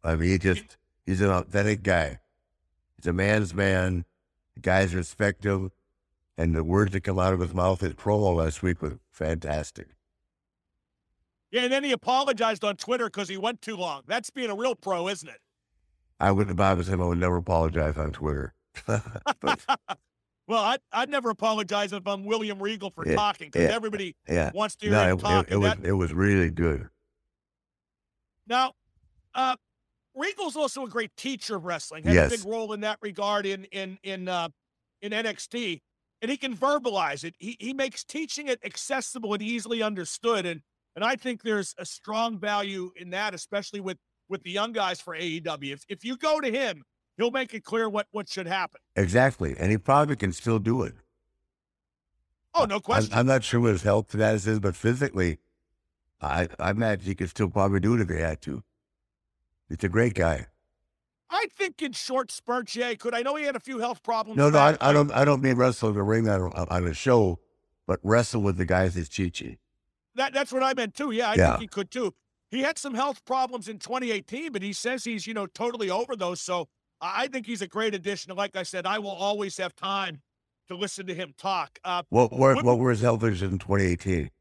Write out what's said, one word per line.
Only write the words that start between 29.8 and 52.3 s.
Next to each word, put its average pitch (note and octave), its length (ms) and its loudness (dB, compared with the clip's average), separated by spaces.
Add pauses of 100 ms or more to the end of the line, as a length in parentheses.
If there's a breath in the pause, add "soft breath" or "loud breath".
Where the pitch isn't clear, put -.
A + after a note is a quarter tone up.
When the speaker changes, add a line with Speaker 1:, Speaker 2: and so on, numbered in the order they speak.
Speaker 2:
Regal's F4 400 -4
also C#4 300 -2
a A3+ 40 -10
great A3 280 -6
teacher A#3+ 400 -6
of E3 80 -8
wrestling. D#3+ 380 -8
Had E2+ 120 8
Speaker 1:
Yes. - 180 8
Speaker 2:
a - 40 -2
big G3 140 -6
role A3 220 -6
in G#3 80 -8
that G#3+ 200 -2
regard G3+ 440 -2
in, G3 200 -4
in, F#3+ 380 -10
in, F#3+ 240 -8
uh, F3 220 -2 (520)
in G#3 120 -8
N A3+ 120 -2
X G#3+ 220 -6
T. G#3+ 340 -6 (400)
And A3+ 80 -4
he C#4+ 60 0
can C4+ 180 -6
verbalize G3+ 680 0
it. E3+ 160 -10
He, A3+ 220 -12
he A#3+ 120 -8
makes C4+ 300 -6
teaching D4 460 -8
it B3 160 -2
accessible A3+ 680 -6
and G#3 80 -4
easily A3+ 400 -4
understood. G#3 640 -2
And, E3 160 -6 (340)
and F#3+ 100 -4
I B3+ 100 2
think B3 280 -6
there's G#3+ 340 -2
a F#3 80 -12
strong A3 520 -4
value G3 600 -4
in F3 140 -14
that, G3+ 220 -4
especially G3+ 460 -8
with, F#3 200 -8 (280)
with F#3+ 160 -8
the F3+ 80 -10
young G#3 220 -2
guys F#3+ 260 -2
for E3+ 160 -12
A D#3+ 60 -8
E E3+ 180 -4
W. D3 340 -6
If, C#3+ 140 -16
if - 160 -12
you B3 140 -6
go D4+ 240 0
to C4 100 -2
him, A3 320 -2 (320)
he'll A#3+ 160 0
make C4 220 -4
it A3 100 -10
clear A3+ 240 -2
what, G#3 240 -4
what G3+ 160 -8
should F#3+ 200 -8
happen. F#3 340 -4 (160)
Speaker 1:
Exactly. F#2+ 600 4
And F#2 140 2
he A2 60 2
probably C#3+ 400 4
can F#2+ 160 -2
still A2+ 260 0
do A2 240 0
it. - 120 -8 (1600)